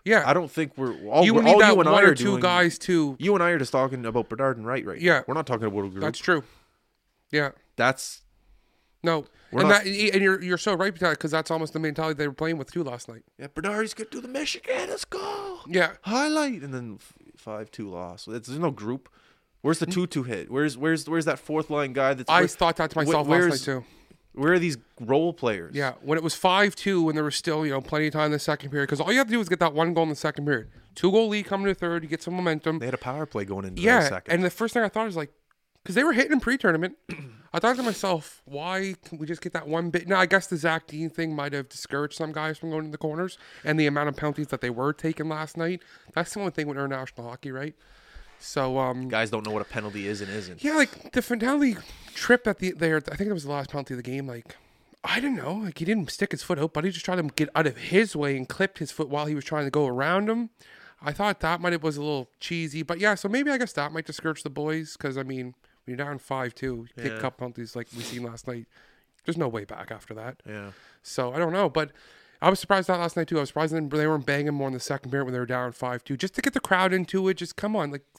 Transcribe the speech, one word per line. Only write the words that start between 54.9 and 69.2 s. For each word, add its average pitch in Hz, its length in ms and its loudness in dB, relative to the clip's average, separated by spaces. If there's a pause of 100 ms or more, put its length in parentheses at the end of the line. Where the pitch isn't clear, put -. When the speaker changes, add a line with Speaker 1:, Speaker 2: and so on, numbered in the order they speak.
Speaker 1:
I - 180 0
don't 269 160 0
know. 143 180 -6
Like, 202 240 -8
he 165 80 -4
didn't 202 240 0
stick - 220 -2
his 151 100 -6
foot 165 160 -2
out, 156 160 -2
but 151 100 -2
he 196 60 0
just 170 160 -8
tried 185 100 -2
to 175 60 0 (120)
get 147 200 0
out 156 120 2
of 127 120 -4
his 196 360 0
way 143 220 -2
and 131 100 -8
clipped - 320 -4
his 151 140 -8
foot 151 160 -6
while 147 180 -4
he 151 80 -2
was 143 100 -6
trying 151 200 -4
to 139 60 -4
go 147 160 2
around 160 420 0
him. 226 220 -2 (500)
I 147 120 -4
thought 202 280 -2
that 170 220 0
might 175 100 0
have 160 100 -2
was 156 140 -2
a 147 60 -6
little 143 260 -4 (100)
cheesy, 160 440 -6
but 170 160 -6
yeah, 208 160 4
so 202 140 -4
maybe 277 220 0
I 277 80 2
guess 247 160 -4
that 147 180 -2
might 160 140 -6
discourage 156 360 -6
the 151 80 -8
boys, 156 480 -4
'cause, 135 180 -6
I 135 60 -4
mean, 127 320 -8 (300)
when 123 120 -10
you're 143 100 -4
down 143 120 -6
five 131 360 -6
two, 120 400 -6
you 120 100 -16
take 113 80 -4
Speaker 2:
Yeah. 110 60 -8
Speaker 1:
a - 40 -8
couple 127 240 -4
penalties 120 280 -12
like 117 220 -8
we 117 60 -10
seen 123 200 -10
last 113 240 -12
night, 120 200 -10 (580)